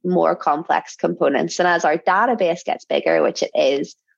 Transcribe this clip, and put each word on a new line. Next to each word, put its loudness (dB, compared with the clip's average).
more 2
complex -2
components. -2
And 2
as 2
our 2
database 0
gets -6
bigger, 0
which 0
it -4
is, 0